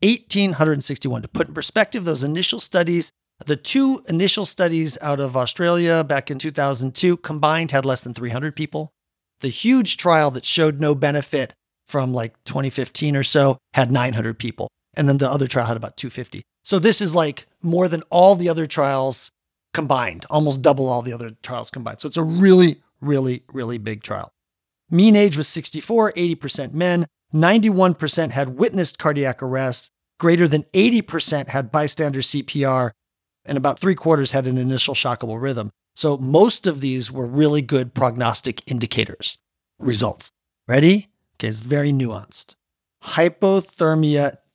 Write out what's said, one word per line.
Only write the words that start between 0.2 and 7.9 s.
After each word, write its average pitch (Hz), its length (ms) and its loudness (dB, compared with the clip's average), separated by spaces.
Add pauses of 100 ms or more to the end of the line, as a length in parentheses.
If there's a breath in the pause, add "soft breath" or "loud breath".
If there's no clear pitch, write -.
hundred 147 300 0
sixty-one. 127 380 -6
To - 60 -12
put - 200 -4
in 147 60 -16
perspective, 196 520 -2
those 147 180 -2
initial 180 360 -2
studies, 170 520 -2 (340)
the 147 100 0
two 269 520 0
initial 190 400 0
studies 165 520 -2
out 143 200 -2
of 131 180 -4
Australia 170 640 2
back 139 280 -2
in 131 80 -8
two 156 100 -6
thousand 135 460 -2
two 175 220 2
combined 156 520 -2
had 135 160 0
less 131 180 -2